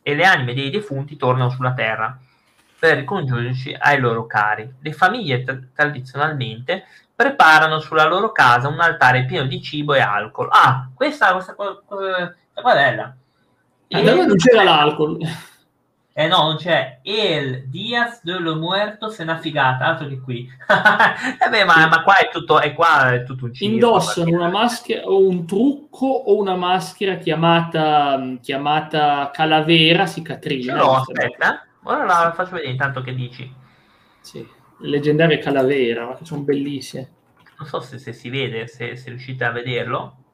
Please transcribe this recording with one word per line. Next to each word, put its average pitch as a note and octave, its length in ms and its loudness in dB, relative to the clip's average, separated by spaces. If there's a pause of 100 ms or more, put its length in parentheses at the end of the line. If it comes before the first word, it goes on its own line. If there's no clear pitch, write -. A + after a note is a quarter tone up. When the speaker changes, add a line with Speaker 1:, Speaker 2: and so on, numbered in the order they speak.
Speaker 1:
e D3 140 -2
le D#3+ 100 2
anime C#3 300 2
dei C3+ 160 -4
defunti D3 460 -8
tornano B2+ 340 2
sulla B2+ 240 -2
terra A2 440 -4 (600)
per D#3+ 180 4
ricongiungersi C3 800 -4
ai C#3+ 220 2
loro A#2 240 0
cari. G#2+ 560 -2
Le D3+ 120 -10
famiglie F3+ 500 0
tra-, C3 160 -8 (160)
tradizionalmente C#3 1080 -4 (340)
preparano D#3 640 2
sulla D#3 240 0
loro F#3+ 260 0
casa B2+ 380 4
un D#3+ 100 -6
altare C3+ 460 2
pieno C#3+ 240 -4
di F3+ 120 -6
cibo D3 340 -4
e C3+ 60 4
alcol. G#2 520 -2
Ah, E3+ 420 4
questa, C4 380 0
questa F#3 240 -6
co-, G3 280 -10
co-, G3+ 120 -14
questa F#3 400 -6 (160)
qua - 200 0
è - 40 6
bella. A#2+ 400 0 (760)
Speaker 2:
Ah, - 120 -2
da G3+ 120 6
noi F#4 80 4
Speaker 1:
E E4 40 2
Speaker 2:
non G3+ 100 4
c'era G#3+ 260 6
l'alcol. D#3 560 2 (920)
Speaker 1:
Eh D3+ 160 -2
no, F3 160 2
non D#3 120 -2
c'è. D#3 460 -2
El D3 680 -4
Días A#3 540 -4
de F3+ 160 -6
los E3 180 -4
Muertos G3 640 -4
è E3+ 60 -10
una D#3+ 140 -4
figata, C#3 480 -2
altro D#3+ 200 -4
che C3 140 -10
qui. A#2+ 300 -10
<laughs> - 180 -20
Eh G#3+ 800 2
beh, A3 160 2
ma, F3 100 4
Speaker 2:
Sì. D#3+ 140 8
Speaker 1:
ma D#3+ 160 4
qua G3 140 6
è D#3+ 120 4
tutto, D3+ 300 2
è D3 120 0
qua D3 420 4
è B2 100 -2
tutto B2+ 220 -10
un A#2 80 -8
circo, G3+ 200 -2
Speaker 2:
Indossano G#3 520 2
Speaker 1:
perché E3+ 140 2
Speaker 2:
una E3+ 100 0
maschera A3 560 -2
o F#3+ 200 4
un F3+ 200 0
trucco B3+ 600 -2
o B3 320 2
una F#3+ 160 -2
maschera F3+ 640 -2
chiamata, D#3 1200 0
chiamata D3 920 -2
calavera D#3+ 720 4
cicatrina, C3+ 680 -8
Speaker 1:
Ce D3 60 -4
l'ho, C#3+ 160 4
Speaker 2:
giustamente. B2+ 500 -2
Speaker 1:
aspetta. A#3+ 220 -2 (160)
Ora C#4 220 -2
la E3+ 260 4
Speaker 2:
Sì. E3 60 -10
Speaker 1:
faccio F#3 160 -4
vedere D#3 180 -8
intanto C3 320 -4
che B2+ 120 -10
dici. B2+ 400 -10 (680)
Speaker 2:
Sì, - 260 -18 (340)
leggendaria D3+ 580 2
calavera, B2+ 680 0
ma B2 100 -12
che - 80 -18
sono C#3+ 180 -10
bellissime. C#3+ 680 -6 (480)
Speaker 1:
Non - 100 -16
so F#3 120 -8
se, - 180 -18
se - 140 -16
si - 160 -16
vede, A#2+ 380 -6
se, A#2 300 -14
se - 140 -18
riuscite B2 340 -10
a A#2+ 80 -2
vederlo. A#2+ 640 -6 (180)